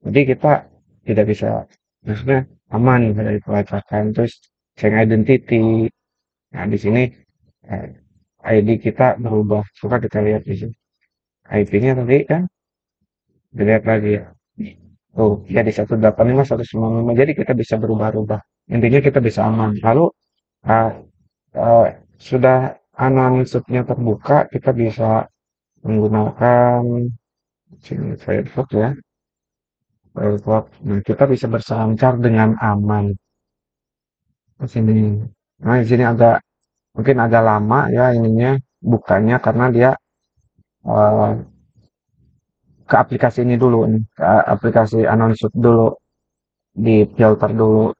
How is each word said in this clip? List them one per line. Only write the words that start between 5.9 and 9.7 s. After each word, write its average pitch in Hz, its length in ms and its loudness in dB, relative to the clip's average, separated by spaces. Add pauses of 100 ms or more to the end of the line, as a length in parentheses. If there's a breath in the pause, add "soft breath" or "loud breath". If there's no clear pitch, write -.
Nah, 90 80 -10
di 104 160 -4
sini, 113 240 0 (640)
eh, - 320 -12 (480)
I 107 160 2
D 110 160 0
kita 117 400 0
berubah. 107 400 -2 (160)